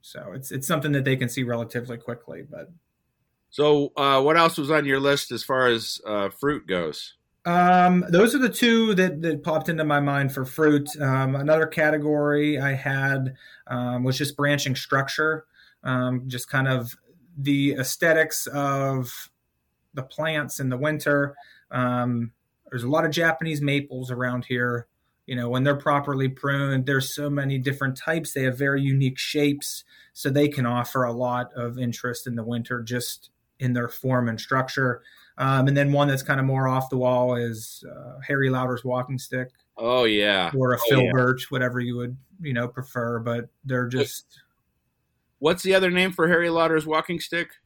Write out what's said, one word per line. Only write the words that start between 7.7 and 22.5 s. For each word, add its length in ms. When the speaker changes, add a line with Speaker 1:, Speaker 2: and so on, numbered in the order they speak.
Speaker 1:
those 260
are 40
the 100
two 460
that, 280
that 220
popped 240
into 160
my 160
mind 320
for 120
fruit. 440
Um, 360
another 300
category 920
I 140
had, 640
um, 340
was 160
just 180
branching 380
structure, 720
um, 420
just 240
kind 160
of 300
the 360
aesthetics 760
of 800
the 80
plants 560
in 100
the 80
winter. 600
Um, 640